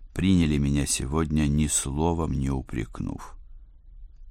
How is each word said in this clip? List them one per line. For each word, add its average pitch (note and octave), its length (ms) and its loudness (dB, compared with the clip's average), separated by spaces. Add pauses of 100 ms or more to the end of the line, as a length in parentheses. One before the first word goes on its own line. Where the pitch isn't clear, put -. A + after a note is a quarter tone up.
(140)
приняли E2 440 4
меня C#2+ 280 2
сегодня, D2+ 640 0
ни D2 200 2
словом D2+ 640 0
не C#2 180 0
упрекнув. A#1 840 -6 (960)